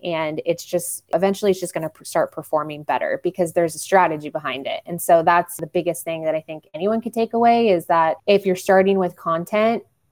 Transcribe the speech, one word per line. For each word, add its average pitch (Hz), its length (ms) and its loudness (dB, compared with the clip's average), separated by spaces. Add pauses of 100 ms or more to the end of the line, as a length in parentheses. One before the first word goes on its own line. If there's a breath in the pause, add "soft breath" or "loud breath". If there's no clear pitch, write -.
And 160 420 -4
it's 170 180 -4
just, - 400 -6 (100)
eventually 196 380 0
it's 185 80 -2
just 175 140 -8
gonna 160 160 -6
p-, - 160 -18
start - 260 -2
performing 151 520 -4
better 82 400 -2
because 175 300 -2
there's 170 220 0
a - 40 -12
strategy 160 500 0
behind 139 380 -8
it. - 180 -6
And 170 160 -8
so 170 220 6
that's 175 340 0
the 170 100 -8
biggest 165 360 -4
thing 160 200 -8
that 160 120 0
I 156 60 -4
think 156 320 -14
anyone 208 280 -2
could 233 120 -10
take 226 200 -2
away 233 360 4
is 175 180 2
that 165 300 4 (100)
if 202 180 4
you're 185 100 2
starting 190 440 4
with 175 160 -2
content, 208 680 -2 (280)